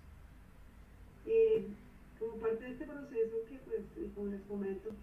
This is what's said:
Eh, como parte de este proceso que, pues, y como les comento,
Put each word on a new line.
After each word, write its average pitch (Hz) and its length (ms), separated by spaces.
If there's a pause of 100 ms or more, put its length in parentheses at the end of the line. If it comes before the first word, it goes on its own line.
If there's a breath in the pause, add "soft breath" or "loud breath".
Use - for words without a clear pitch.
(1300)
Eh, 440 400 (540)
como 226 160
parte 226 300
de 254 60
este 302 140
proceso 453 520 (100)
que, 269 180
pues, 208 200 (100)
y 208 140
como 202 220
les 196 120
comento, 202 480 (120)